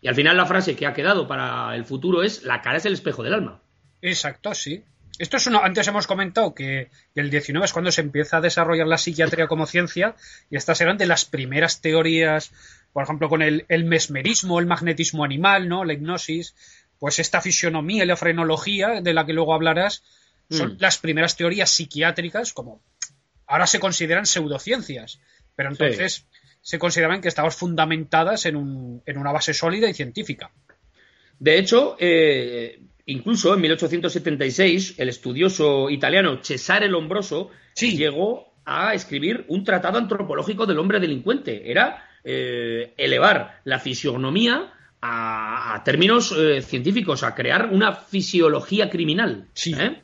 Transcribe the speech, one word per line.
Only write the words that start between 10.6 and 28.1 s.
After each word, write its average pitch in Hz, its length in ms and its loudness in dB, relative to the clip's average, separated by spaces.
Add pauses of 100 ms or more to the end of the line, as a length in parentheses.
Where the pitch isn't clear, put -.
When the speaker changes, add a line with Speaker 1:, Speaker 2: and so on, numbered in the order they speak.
Speaker 2:
eran 175 160 4
de 190 100 0
las 165 200 2
primeras 139 560 -2
teorías, 160 680 2 (420)
por 139 120 -2
ejemplo, 151 240 -2
con 160 140 2
el, 156 260 2
el 165 160 2
mesmerismo, 170 760 0
el 175 80 2
magnetismo 165 580 0
animal, 180 440 2
¿no? 180 160 -2
La 160 80 -2
hipnosis, 165 640 -6 (420)
pues 143 220 -2
esta 165 200 0
fisionomía 175 640 0
y 180 40 4
la 175 100 2
frenología, 170 840 0
de 175 140 0
la 160 100 2
que 156 100 -4
luego 160 200 2
hablarás, 165 480 2 (480)
son 147 220 -2
Speaker 1:
Mm. 92 80 -14
Speaker 2:
las 190 180 2
primeras 160 380 0
teorías 175 340 0
psiquiátricas, 170 840 -2
como 120 280 -14 (680)
ahora 165 220 2
se 220 100 2
consideran 180 480 0
pseudociencias, 147 960 -4 (340)
pero 139 160 -4
Speaker 1:
Sí. 139 80 -8
Speaker 2:
entonces 147 480 -2 (360)
se - 160 -6
consideraban 170 420 2
que 180 80 -2
estaban 165 220 0
fundamentadas 165 960 0